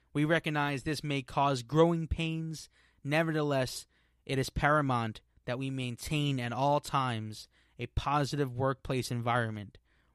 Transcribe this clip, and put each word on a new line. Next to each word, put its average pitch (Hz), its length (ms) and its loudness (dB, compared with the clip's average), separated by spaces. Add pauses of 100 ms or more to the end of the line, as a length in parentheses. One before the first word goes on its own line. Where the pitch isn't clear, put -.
(140)
we 147 120 2
recognize 151 580 0
this 156 200 -4
may 139 180 -2
cause 139 420 0
growing 160 440 4
pains. 160 600 -4 (340)
Nevertheless, 147 840 0 (380)
it 131 120 -2
is 131 120 0
paramount 135 720 2 (240)
that 123 140 -4
we 135 100 -4
maintain 135 720 -2
at 117 140 -4
all 143 260 2
times 113 680 -2 (320)
a 120 80 -6
positive 143 680 0
workplace 131 560 -2
environment. 117 640 -2 (380)